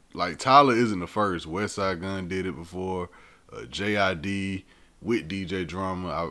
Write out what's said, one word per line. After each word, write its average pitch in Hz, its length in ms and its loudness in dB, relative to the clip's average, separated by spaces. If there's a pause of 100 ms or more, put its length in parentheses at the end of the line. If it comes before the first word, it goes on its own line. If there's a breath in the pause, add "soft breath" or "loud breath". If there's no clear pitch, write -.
(120)
Like, 90 260 -4
Tyler 131 360 8
isn't 110 240 2
the 85 80 -4
first. 92 400 0
Westside 95 540 -2
Gunn 95 260 -6
did 92 180 -4
it 90 120 -6
before. 92 520 -6 (440 soft breath)
Uh, - 140 -12
J 104 300 -2
I 95 180 4
D 95 500 -4 (360 soft breath)
with 92 280 -2
D 98 160 -6
J 90 200 -4
Drama. 92 440 -6
I, 82 220 -4